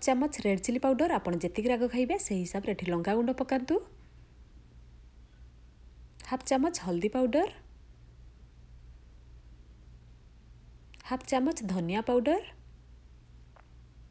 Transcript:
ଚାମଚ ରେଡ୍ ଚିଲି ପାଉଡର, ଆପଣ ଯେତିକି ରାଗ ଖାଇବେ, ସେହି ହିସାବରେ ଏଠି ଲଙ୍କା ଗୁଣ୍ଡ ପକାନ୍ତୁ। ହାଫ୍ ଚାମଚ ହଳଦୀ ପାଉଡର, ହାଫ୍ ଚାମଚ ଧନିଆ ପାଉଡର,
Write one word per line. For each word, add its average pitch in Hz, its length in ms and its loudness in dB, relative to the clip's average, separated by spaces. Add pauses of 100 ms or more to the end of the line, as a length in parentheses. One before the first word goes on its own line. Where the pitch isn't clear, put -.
ଚାମଚ 269 280 4 (100)
ରେଡ୍ 196 200 2
ଚିଲି 240 200 0
ପାଉଡର, 269 260 4 (100)
ଆପଣ 180 120 -2 (120)
ଯେତିକି 214 280 -2
ରାଗ 233 100 0 (120)
ଖାଇବେ, 254 220 2 (100)
ସେହି 190 180 0
ହିସାବରେ 196 300 -4
ଏଠି 180 180 -6
ଲଙ୍କା 170 260 0
ଗୁଣ୍ଡ 240 120 2 (100)
ପକାନ୍ତୁ। 262 340 0 (2500)
ହାଫ୍ 254 200 -4
ଚାମଚ 285 240 4 (120)
ହଳଦୀ 175 300 0
ପାଉଡର, 254 320 2 (3500)
ହାଫ୍ 254 220 -4
ଚାମଚ 277 280 2 (140)
ଧନିଆ 185 360 0
ପାଉଡର, 254 340 4 (1700)